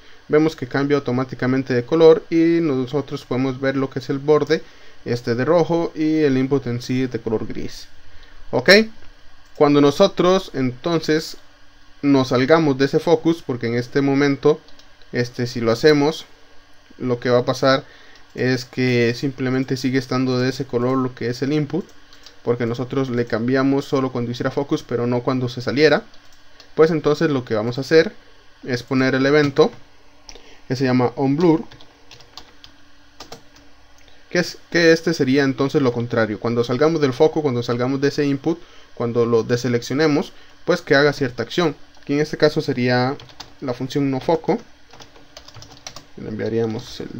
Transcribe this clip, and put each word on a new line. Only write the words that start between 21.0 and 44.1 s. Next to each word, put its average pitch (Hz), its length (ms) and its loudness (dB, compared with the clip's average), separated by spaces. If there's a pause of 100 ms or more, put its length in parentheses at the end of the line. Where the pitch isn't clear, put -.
que 117 140 -6
es 120 120 -6
el 139 140 0
input, 151 320 -2 (580)
porque 123 220 0
nosotros 131 420 -4
le 120 160 -2
cambiamos 131 600 0
solo 131 260 -2
cuando 120 180 -4
hiciera 131 200 -4
focus, 147 320 -2
pero 120 240 -4
no 120 160 0
cuando 127 260 -2
se 123 140 -10
saliera. 147 400 4 (720)
Pues 160 160 6
entonces 151 400 0
lo 127 160 -2
que 113 80 -4
vamos 120 240 -2
a - 20 -4
hacer 160 320 4 (500)
es 127 200 -6
poner 131 320 0
el 131 100 2
evento 147 480 4 (960)
que 131 80 -4
se 135 80 -2
llama 127 320 2
onBlur, 156 480 2 (2750)
que 180 120 -2
es, - 180 -6 (120)
que 165 220 6
este 165 220 0
sería 139 300 2
entonces 139 360 0
lo 127 120 2
contrario. 113 460 -2
Cuando 117 240 0
salgamos 147 380 0
del 131 140 2
foco, 156 260 4
cuando 123 220 0
salgamos 127 400 -2
de 143 60 2
ese 143 180 -2
input, 143 340 -2 (340)
cuando 120 300 0
lo 113 200 2
deseleccionemos, 131 920 0 (320)
pues 170 160 0
que - 120 2
haga 139 200 4
cierta - 280 -4
acción, 156 320 -2 (300)
que 143 100 -4
en 147 60 2
este 151 160 -4
caso 151 240 2
sería 127 560 0 (460)
la 131 100 -4
función 139 380 -4